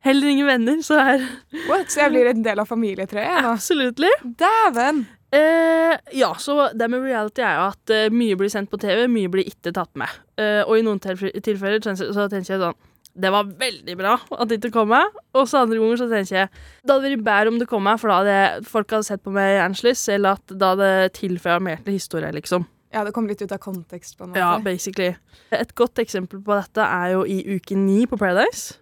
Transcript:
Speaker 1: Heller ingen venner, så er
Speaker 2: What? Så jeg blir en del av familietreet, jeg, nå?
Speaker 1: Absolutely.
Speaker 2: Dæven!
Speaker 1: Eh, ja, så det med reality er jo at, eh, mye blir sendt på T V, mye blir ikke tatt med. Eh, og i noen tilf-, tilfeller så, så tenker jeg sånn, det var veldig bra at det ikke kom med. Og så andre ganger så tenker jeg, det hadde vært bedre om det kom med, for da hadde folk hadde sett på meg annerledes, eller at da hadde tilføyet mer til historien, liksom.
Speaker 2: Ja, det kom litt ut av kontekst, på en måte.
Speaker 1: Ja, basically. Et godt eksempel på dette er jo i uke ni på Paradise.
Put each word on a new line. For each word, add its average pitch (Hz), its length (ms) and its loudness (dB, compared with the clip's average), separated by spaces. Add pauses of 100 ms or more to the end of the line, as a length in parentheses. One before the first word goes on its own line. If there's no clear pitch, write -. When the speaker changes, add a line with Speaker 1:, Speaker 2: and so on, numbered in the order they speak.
Speaker 1:
Heller 277 240 4
ingen 285 180 2
venner, 269 360 2
så 302 180 2
er 269 220 4 (440)
Speaker 2:
What? 349 240 0
Så 294 140 0
jeg 285 80 4
blir 247 180 4
en 226 140 0
del 208 160 -2
av 214 80 -4
familietreet, 208 580 -4
jeg, 349 160 0
nå? 233 120 0
Speaker 1:
Absolutely. 277 560 0 (260)
Speaker 2:
Dæven! 302 720 2 (200)
Speaker 1:
Eh, 330 680 4 (180)
ja, 247 240 2
så 285 360 0
det 226 160 -2
med 247 160 -2
reality 240 400 -4
er 170 140 0
jo 175 80 2
at, - 260 -8
eh, 214 160 4
mye 226 280 2
blir 196 120 0
sendt 202 220 -6
på 208 100 -8
T 214 80 -4
V, 226 200 2
mye 214 200 0
blir 185 200 0
ikke - 260 -10
tatt 180 220 -6
med. 120 160 -8 (240)
Eh, 208 260 0
og 220 160 2
i 226 60 2
noen 208 160 0
tilf-, 190 320 -6 (100)
tilfeller 208 400 -2
så, 196 140 -4 (160)
så 202 180 0
tenker 190 240 -6
jeg 190 80 -2
sånn, 170 160 -4 (380)
det 190 180 0
var 208 160 2
veldig 180 480 -8
bra 196 160 2 (240)
at 226 100 -2
det 220 120 -2
ikke 240 120 -6
kom 220 160 2
med. 311 300 2 (160)
Og 262 160 4
så 269 140 4
andre 226 160 0
ganger 226 180 2
så 247 100 -2
tenker 196 280 -2
jeg, 190 120 2 (360)
det 269 100 4
hadde 269 160 2
vært 233 160 -4
bedre 214 260 4
om 233 60 -2
det 233 100 -2
kom 208 160 -2
med, 214 160 4
for 214 120 2
da 180 80 4
hadde 196 500 2
folk 220 240 -2
hadde 214 140 -2
sett 196 160 -8
på 196 100 -8
meg 196 240 2
annerledes, 190 460 0 (100)
eller 202 240 2
at - 160 -20
da 190 220 2
hadde 196 140 2 (280)
tilføyet 175 480 -2
mer 160 160 -8
til 196 160 -4
historien, 156 400 -8
liksom. 175 260 -4 (300)
Speaker 2:
Ja, 220 100 -4
det 208 80 -8
kom 226 160 -4
litt 208 140 -8
ut 196 100 -10
av 190 80 -8
kontekst, - 560 -16
på 185 80 -18
en 180 60 -18
måte. 190 100 -2
Speaker 1:
Ja, 175 220 2
basically. 185 480 -4 (420)
Et - 240 -4
godt 247 240 0
eksempel 196 400 -6
på 208 160 -2
dette 208 300 -2
er 180 320 0
jo 190 100 0
i 190 140 -4 (160)
uke - 180 -6
ni 196 320 2
på 247 80 -4
Paradise. 202 640 -2